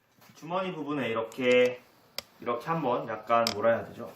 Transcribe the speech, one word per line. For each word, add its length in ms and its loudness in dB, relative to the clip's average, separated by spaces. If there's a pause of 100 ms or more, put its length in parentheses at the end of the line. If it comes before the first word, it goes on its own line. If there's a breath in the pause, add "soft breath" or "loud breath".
(360)
주머니 380 -4
부분에 340 -4
이렇게, 720 2 (600)
이렇게 240 -4
한번 420 0
약간 460 2
뭐라 160 2
해야 160 2
되죠? 300 -14